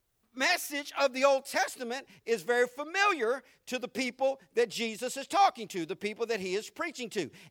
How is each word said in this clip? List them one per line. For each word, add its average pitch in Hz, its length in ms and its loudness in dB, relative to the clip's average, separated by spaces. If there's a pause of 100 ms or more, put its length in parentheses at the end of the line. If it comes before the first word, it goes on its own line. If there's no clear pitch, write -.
(340)
message 285 640 0
of 277 140 4
the 262 120 2
Old 269 200 6
Testament 262 640 -4 (180)
is 220 160 0
very 240 240 2
familiar 294 800 0 (240)
to 247 100 -4
the 240 100 -6
people 262 520 -2 (160)
that 226 140 4
Jesus 226 460 -4
is 269 120 -8
talking 320 400 4
to, 170 180 -4
the 180 100 -6
people 208 300 -4
that 220 140 -2
he 185 160 -4
is 208 160 -6
preaching 269 400 -6
to. 180 180 -2 (220)